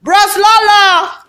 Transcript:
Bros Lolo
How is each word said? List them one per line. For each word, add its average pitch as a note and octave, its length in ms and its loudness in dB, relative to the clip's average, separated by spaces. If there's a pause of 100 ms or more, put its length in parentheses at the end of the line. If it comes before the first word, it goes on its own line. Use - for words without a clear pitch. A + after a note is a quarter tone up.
Bros G4 360 -2
Lolo G4+ 720 0 (180)